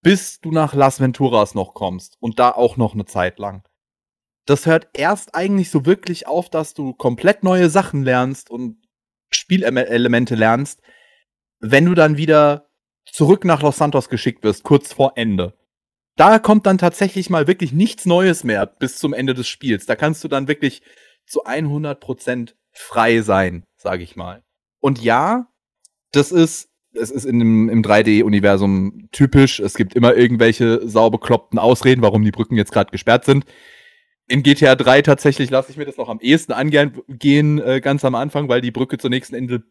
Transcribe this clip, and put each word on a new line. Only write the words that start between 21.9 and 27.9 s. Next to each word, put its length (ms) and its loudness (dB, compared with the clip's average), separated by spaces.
Prozent 560 -10
frei 500 0
sein, 440 -2
sag 240 -8
ich 160 -18
mal. 260 -16
Und 240 -2
ja, 460 0
das 180 0
ist 400 0
es 140 -8
ist 140 -8
in 140 0
dem, 300 2
im 140 0
drei 200 4